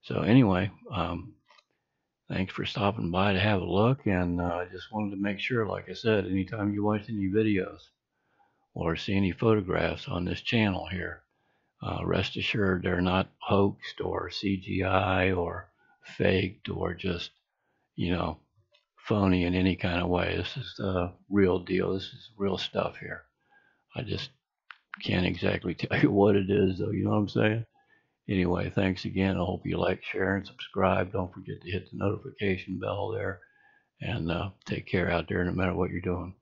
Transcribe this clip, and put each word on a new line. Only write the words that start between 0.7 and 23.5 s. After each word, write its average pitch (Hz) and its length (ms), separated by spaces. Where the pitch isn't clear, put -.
um, 87 420
thanks 92 260
for 95 120
stopping 101 460
by 98 220
to 92 60
have 92 220
a 90 100
look, 113 360
and, 90 340
uh, 87 40
I 87 260
just 92 200
wanted 107 200
to 95 100
make 101 180
sure, 113 280
like 95 220
I 92 40
said, 104 320
anytime 98 480
you 104 100
watch 104 240
any 101 200
videos 95 540
or 85 220
see 98 200
any 98 160
photographs 87 760
on 90 180
this 87 160
channel 101 460
here, 87 340
uh, 87 200
rest 90 340
assured 95 440
they're 90 180
not 92 280
hoaxed - 640
or 90 300
C 98 260
G 95 240
I 95 520
or 90 360
faked 92 520
or 90 260
just, 87 340
you 87 160
know, 85 280
phony 95 460
in 90 100
any 92 220
kind 90 260
of 90 80
way. 87 260
This 90 220
is - 220
the 90 340
real 92 300
deal. 90 340
This 95 120
is - 320
real 98 200
stuff - 400
here. 87 240